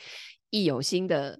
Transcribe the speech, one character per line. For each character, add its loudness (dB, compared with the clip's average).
一 2
有 2
新 2
的 0